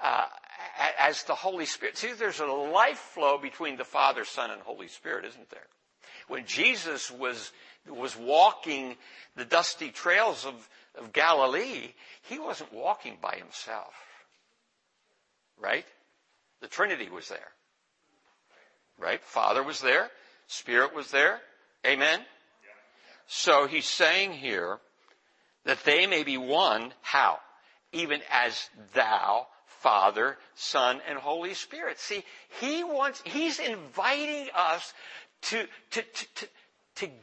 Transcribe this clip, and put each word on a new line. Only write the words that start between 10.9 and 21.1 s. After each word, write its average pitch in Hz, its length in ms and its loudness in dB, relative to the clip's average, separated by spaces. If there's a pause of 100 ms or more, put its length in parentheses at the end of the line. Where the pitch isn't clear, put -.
of 110 160 -16
Galilee, 147 800 2 (360)
he 262 100 -10
wasn't 277 340 -10
walking 127 480 -4
by 95 160 -4
himself. 92 580 -12 (1700)
Right? 107 260 -2 (760)
The 120 80 -14
Trinity 165 400 -2
was 87 200 -14
there. - 200 -12 (1500)
Right? 87 260 -2
Father 113 380 2
was 143 180 -8
there. 151 300 2 (360)
Spirit 127 480 2
was 147 160 -10